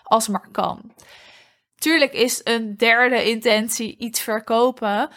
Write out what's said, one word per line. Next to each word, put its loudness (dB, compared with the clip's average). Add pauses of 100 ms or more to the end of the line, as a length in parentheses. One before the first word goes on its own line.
als 2
maar -4
kan. -6 (920)
Tuurlijk 2
is 0
een -4
derde 2
intentie 0
iets -6
verkopen, 0